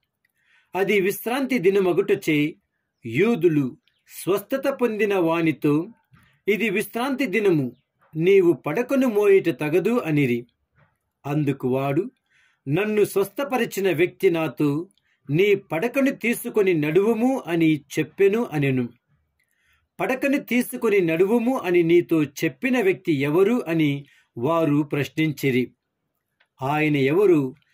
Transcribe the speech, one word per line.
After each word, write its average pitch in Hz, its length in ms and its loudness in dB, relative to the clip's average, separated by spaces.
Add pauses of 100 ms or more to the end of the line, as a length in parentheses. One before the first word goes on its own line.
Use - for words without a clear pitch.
(760)
అది 202 260 0
విశ్రాంతి 240 580 -4
దినమగుటచే 175 960 0 (520)
యూదులు 151 680 0 (460)
స్వస్థత 233 460 -4
పొందిన 220 480 -2
వానితో, 165 720 0 (600)
"ఇది 208 220 0
విశ్రాంతి 240 560 -4
దినము, 180 500 0 (400)
నీవు 175 360 4
పడకను 247 540 -2
మోయుట 202 420 4
తగదు" 170 500 -2
అనిరి. 131 480 -2 (800)
అందుకు 143 420 -2
వాడు, 139 420 -2 (580)
"నన్ను 208 360 0
స్వస్థపరిచిన 202 880 -2
వ్యక్తి 175 380 0
నాతో, 156 580 -2 (420)
'నీ 196 240 4
పడకను 240 560 -2
తీసుకొని 226 640 -2
నడువుము' 214 720 0
అని 160 340 2 (180)
చెప్పెను" 196 540 0
అనెను. 135 360 0 (1120)
"పడకను 262 380 0
తీసుకొని 233 600 0
నడువుము 196 580 2
అని 175 240 0
నీతో 165 420 2
చెప్పిన 240 560 -2
వ్యక్తి 185 320 0
ఎవరు?" 170 560 2
అని 151 360 0 (340)
వారు 151 440 0
ప్రశ్నించిరి. 143 880 -2 (920)
ఆయన 151 340 0
ఎవరు 143 580 2 (200)